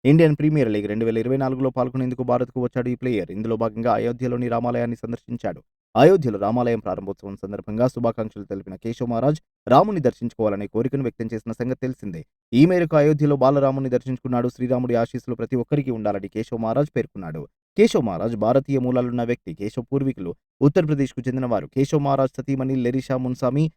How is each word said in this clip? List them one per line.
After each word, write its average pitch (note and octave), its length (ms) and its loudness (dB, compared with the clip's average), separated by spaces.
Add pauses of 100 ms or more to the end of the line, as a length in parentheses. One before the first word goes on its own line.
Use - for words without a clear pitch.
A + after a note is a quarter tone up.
ఇండియన్ D3+ 320 6
ప్రీమియర్ D3 340 2
లీగ్ G#2 180 -2
రెండు A2 160 -2
వేల A2+ 140 0
ఇరవై B2 180 -2
నాలుగులో C3 340 -2
పాల్గొనేందుకు B2+ 520 -4
భారత్కు B2 380 -2
వచ్చాడు B2 280 -2
ఈ B2 80 -2
ప్లేయర్. A2 340 -4
ఇందులో A2 260 -4
భాగంగా A2+ 360 0
అయోధ్యలోని A#2+ 560 -2
రామాలయాన్ని A#2+ 520 -2
సందర్శించాడు. A#2 600 -8 (340)
అయోధ్యలో C3+ 440 4
రామాలయం A#2 420 0
ప్రారంభోత్సవం G2 560 -8
సందర్భంగా G#2 520 -2
శుభాకాంక్షలు A2 560 -4
తెలిపిన G2 300 -10
కేశవ్ A#2+ 360 -6
మహారాజ్ C3 300 0 (260)
రాముని F3 340 4
దర్శించుకోవాలనే A2 680 0
కోరికను B2+ 400 -2
వ్యక్తం A2+ 240 -6
చేసిన A2+ 220 -8
సంగతి B2 280 -4
తెలిసిందే. G#2 420 -8 (300)
ఈ B2+ 140 8
మేరకు F3 300 2
అయోధ్యలో D3 400 4
బాలరాముని C3+ 540 2
దర్శించుకున్నాడు. B2 580 -2
"శ్రీరాముడి B2 460 -2
ఆశీస్సులు A#2 420 -2
ప్రతి A#2 200 -4
ఒక్కరికి C3 340 0
ఉండాలని G#2 380 -2
కేశవ్ A2+ 340 -4
మహారాజ్ B2 300 0
పేర్కొన్నాడు." E2 500 -6 (340)
కేశవ్ G#3 260 4
మహారాజ్ G#2+ 340 -2
భారతీయ C3 420 2
మూలాలున్న B2 460 0
వ్యక్తి. A#2 300 -4
కేశవ్ A2 300 -6
పూర్వీకులు C3 460 -4 (300)
ఉత్తరప్రదేశ్కు D3 600 2
చెందినవారు. B2 460 -2
కేశవ్ C#3+ 360 0
మహారాజ్ C3+ 300 0
సతీమణి C3+ 440 -4
లెరిషా B2+ 400 -2
మున్సామి B2+ 480 0 (120)